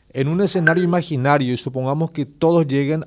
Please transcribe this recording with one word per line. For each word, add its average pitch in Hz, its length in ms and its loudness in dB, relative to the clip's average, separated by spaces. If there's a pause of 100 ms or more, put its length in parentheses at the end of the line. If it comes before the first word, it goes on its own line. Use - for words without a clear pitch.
(120)
En 135 160 -2
un 170 140 0
escenario 180 420 0
imaginario, 143 720 0
y 120 40 -2
supongamos 135 520 -4
que 147 160 -6
todos 165 400 2
lleguen 139 420 0